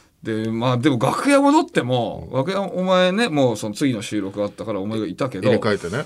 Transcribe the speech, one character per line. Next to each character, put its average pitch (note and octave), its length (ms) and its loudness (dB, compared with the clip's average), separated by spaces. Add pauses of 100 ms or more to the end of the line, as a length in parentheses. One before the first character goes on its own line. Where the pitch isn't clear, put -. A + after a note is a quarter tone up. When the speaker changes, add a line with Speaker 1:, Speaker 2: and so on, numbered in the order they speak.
(220)
Speaker 1:
で、 A2+ 300 -4
ま B2 220 0
あ、 - 20 0
で B2 120 2
も B2+ 120 2
楽 - 280 0
屋 C#4 120 6
戻 C#4+ 220 4
っ - 40 0
て - 160 -2
も、 A#2 480 -2
Speaker 2:
う - 60 -8
ん。 - 20 0
Speaker 1:
楽 E3 140 -2
屋、 G3 100 -2
お F#3 220 -4
前 F#3 260 4
ね、 A3+ 180 0
も C3+ 260 2
う - 20 -8
そ G#2+ 120 -6
の G#2 60 -6
次 C#3 180 0
の G#2+ 80 -2
収 G#2 200 -4
録 G2 180 -6
が G#2 60 0
あ G#2 40 -2
っ G#2 40 -10
た - 120 -10
か A2 80 -6
ら G2 60 -4
お G2 80 -4
前 A2 140 -4
が G#2 80 -2
い - 80 -8
た C3+ 120 -2
け G2+ 120 -8
ど、 G2+ 80 2
Speaker 2:
入 A2 60 6
れ G#2+ 40 4
替 G#2+ 160 2
え F#2+ 40 -2
て F2 120 -6
ね。 C3 140 -4